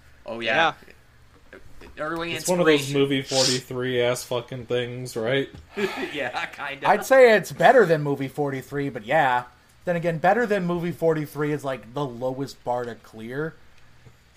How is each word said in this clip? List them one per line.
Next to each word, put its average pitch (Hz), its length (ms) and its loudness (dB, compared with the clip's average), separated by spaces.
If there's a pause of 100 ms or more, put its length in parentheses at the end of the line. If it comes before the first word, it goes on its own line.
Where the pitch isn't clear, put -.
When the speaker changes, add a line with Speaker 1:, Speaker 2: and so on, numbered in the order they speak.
(280)
Speaker 1:
Oh, 117 120 -10
yeah. 139 340 0 (120)
Speaker 2:
Yeah. - 720 -20 (400)
Speaker 1:
Early 165 360 -6
Speaker 3:
It's 156 140 -6
one 180 140 2
of 156 40 4
those 151 160 6
Speaker 1:
inspiration. 139 200 -2
Speaker 3:
movie 139 220 0
forty-three 127 800 0
ass 123 220 0
fucking 120 440 -8
things, 123 500 -6
right? 131 320 -2 (260)
Speaker 1:
<laughs> 196 380 -6
Yeah, 143 320 -6
kinda. 139 420 -8
Speaker 4:
I'd 208 180 2
say 254 300 8
it's 185 160 -2
better 202 340 8
than 160 180 2
movie 139 260 -2
forty-three, 143 600 -4
but 117 160 -10
yeah. 127 380 2 (400)
Then 180 140 -2
again, 165 220 -2
better 208 260 2
than 196 200 -2
movie 175 280 -4
forty-three 151 580 -2
is, 139 140 -6
like, 120 280 -8
the 143 120 -4
lowest 127 580 -8
bar 123 220 -4
to 113 100 -12
clear. 123 600 -10 (800)